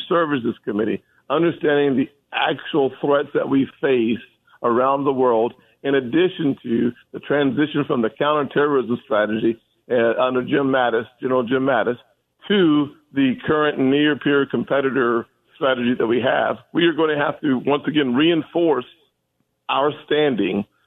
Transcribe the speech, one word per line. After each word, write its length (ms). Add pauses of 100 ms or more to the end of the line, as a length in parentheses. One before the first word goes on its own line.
Services 560
Committee, 400 (260)
understanding 680
the 120 (220)
actual 600 (100)
threats 320
that 160
we 180 (140)
face 420 (400)
around 400
the 80
world, 420 (300)
in 120
addition 680
to 280 (200)
the 80
transition 640
from 180
the 60
counterterrorism 920
strategy, 560 (300)
uh, 320
under 220
Jim 240
Mattis, 400 (120)
General 240
Jim 220
Mattis, 320 (500)
to 480 (180)
the 200 (120)
current 340
near 360
peer 300
competitor 800 (300)
strategy 420
that 100
we 140
have, 360 (160)
we 120
are 80
gonna 240
have 240
to 240
once 220
again 280
reinforce 720 (840)
our 220 (140)
standing 580 (240)